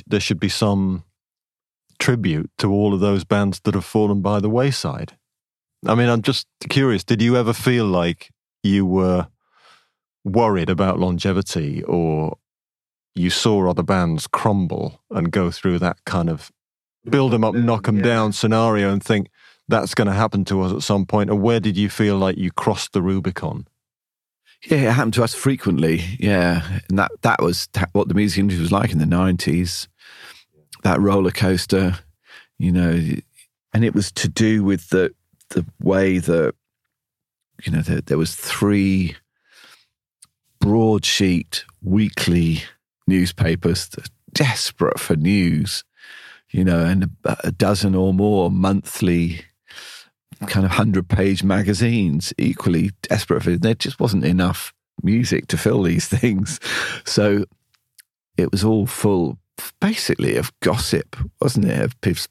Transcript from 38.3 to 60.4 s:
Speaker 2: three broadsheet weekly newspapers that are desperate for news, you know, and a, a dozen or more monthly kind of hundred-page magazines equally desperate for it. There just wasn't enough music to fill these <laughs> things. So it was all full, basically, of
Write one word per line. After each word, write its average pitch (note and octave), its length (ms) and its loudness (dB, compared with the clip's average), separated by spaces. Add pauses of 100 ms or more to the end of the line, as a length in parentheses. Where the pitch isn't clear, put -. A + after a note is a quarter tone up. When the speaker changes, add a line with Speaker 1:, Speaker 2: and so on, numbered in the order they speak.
Speaker 2:
three G2 800 0 (1500)
broadsheet G2+ 1040 0 (160)
weekly F2 800 0 (440)
newspapers F2+ 800 0
that - 180 -16
are - 40 -16 (220)
desperate - 640 -2
for - 160 -2
news, E2+ 680 0 (680)
you F#2 120 0
know, E2+ 220 2
and F#2 240 2 (140)
a, - 220 -4
a F2 60 -2
dozen F#2+ 440 0
or F#2+ 180 2
more F#2+ 380 2
monthly F2+ 880 0 (1080)
kind F#2+ 180 0
of F2+ 60 0
hundred-page F#2+ 720 0
magazines G2 920 0
equally F2 540 0 (120)
desperate - 400 -2
for F2+ 80 0
it. E2 100 0
There A2 140 2
just - 240 -8
wasn't G2 260 0
enough F2+ 480 0 (300)
music A2+ 440 0
to E2+ 100 -2
fill G2+ 260 2
these E2+ 240 0
<laughs> - 120 0
things. G#2 400 0 (460)
So G#2 400 2 (920)
it F2+ 140 0
was F#2+ 120 0
all G#2+ 220 4
full, F2+ 520 -2 (440)
basically, - 560 -2
of - 140 -4 (100)